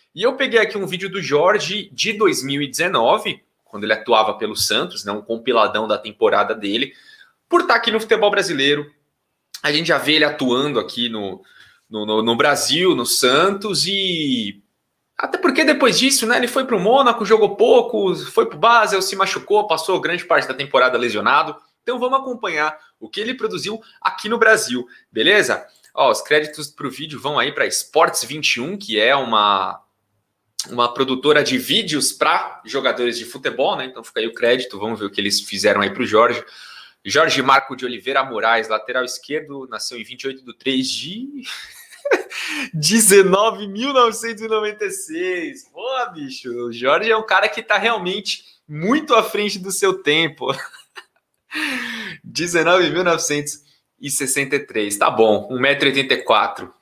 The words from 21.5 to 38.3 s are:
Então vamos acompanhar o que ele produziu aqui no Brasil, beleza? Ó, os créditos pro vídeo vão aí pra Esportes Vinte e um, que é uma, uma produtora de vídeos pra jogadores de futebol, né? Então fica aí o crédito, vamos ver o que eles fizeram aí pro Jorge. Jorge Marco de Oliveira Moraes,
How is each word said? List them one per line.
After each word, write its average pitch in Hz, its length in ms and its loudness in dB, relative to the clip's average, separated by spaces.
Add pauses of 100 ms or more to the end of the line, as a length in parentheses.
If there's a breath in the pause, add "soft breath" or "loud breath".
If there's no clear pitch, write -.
Então 247 160 -4
vamos 254 220 0
acompanhar 180 580 -4 (220 loud breath)
o 110 80 -18
que 202 140 -10
ele 233 100 -6
produziu 185 480 -6 (220 soft breath)
aqui - 260 -4
no 226 80 -2
Brasil, 214 500 4 (240 loud breath)
beleza? 131 560 2 (280 soft breath)
Ó, 135 160 4
os 110 100 0
créditos 151 480 -2
pro 139 220 -8
vídeo 151 280 -12
vão 139 200 -4
aí 131 140 0
pra 135 120 -2
Esportes - 600 0
Vinte 143 320 -4
e 120 40 -6
um, 170 160 -6
que 110 240 -2
é 127 160 4
uma, 104 640 0 (880)
uma 120 240 0
produtora 135 520 2
de 135 120 -2
vídeos 156 560 -2
pra 170 520 -2
jogadores 120 540 -2
de 113 60 -10
futebol, 135 520 -4
né? 131 80 -8
Então 127 180 -14
fica - 160 -10
aí 113 80 -4
o 110 80 -8
crédito, 120 440 0
vamos 107 200 -6
ver 104 80 -6
o 98 40 -6
que - 100 -6
eles 101 200 -2
fizeram 101 420 0
aí 98 80 0
pro 110 160 -4
Jorge. 110 380 4 (600 loud breath)
Jorge 139 380 2
Marco 135 340 2
de 127 80 -10
Oliveira 127 400 -2
Moraes, 113 440 0